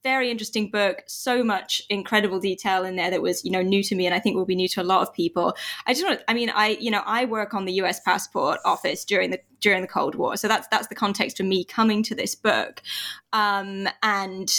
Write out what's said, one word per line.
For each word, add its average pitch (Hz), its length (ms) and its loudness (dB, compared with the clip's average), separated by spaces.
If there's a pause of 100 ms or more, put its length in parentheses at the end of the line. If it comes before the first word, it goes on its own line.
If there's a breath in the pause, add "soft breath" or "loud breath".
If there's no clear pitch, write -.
very 262 260 0
interesting 214 400 -2
book. 202 360 0
So 247 400 0
much 202 440 -2
incredible 196 520 0
detail 190 420 0
in 185 140 -4
there 175 120 0
that 180 120 0
was, 180 240 0
you 180 60 -2
know, 185 100 2
new 196 220 2
to 202 120 -2
me, 185 100 2
and 175 80 2
I 180 60 0
think 208 160 2
will 185 100 0
be 185 100 0
new 180 140 2
to - 120 -4
a - 20 -2
lot 185 180 4
of - 120 0
people. 175 420 0 (320 loud breath)
I 247 60 2
just 302 100 0
wanna, 339 240 0
I 226 60 2
mean, 233 160 0
I, 214 320 2
you 226 100 -2
know, 208 140 2
I 233 180 0
work 214 300 -2
on 196 100 -2
the 185 100 -2
U 190 120 2
S 180 160 -2
Passport - 640 0
Office 185 400 0
during 185 240 2
the, 185 100 -4 (220)
during 190 200 4
the 190 60 -6
Cold - 280 -2
War. - 200 0
So 202 140 -2
that's, - 200 0
that's 214 180 0
the - 80 -16
context 202 420 -2
for 190 60 -2
me 190 200 2
coming 220 400 2
to - 120 -4
this - 200 -4
book. - 460 0 (500 loud breath)
Um, 196 560 0 (160)
and 196 560 -2